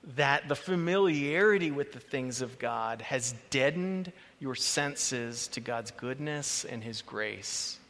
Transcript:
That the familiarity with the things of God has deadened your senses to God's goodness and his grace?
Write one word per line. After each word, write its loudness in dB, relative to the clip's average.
That 4
the 2
familiarity 4
with -2
the -12
things -4
of -4
God -2
has -2
deadened 2
your -4
senses 0
to -6
God's -4
goodness -4
and -6
his -6
grace? -4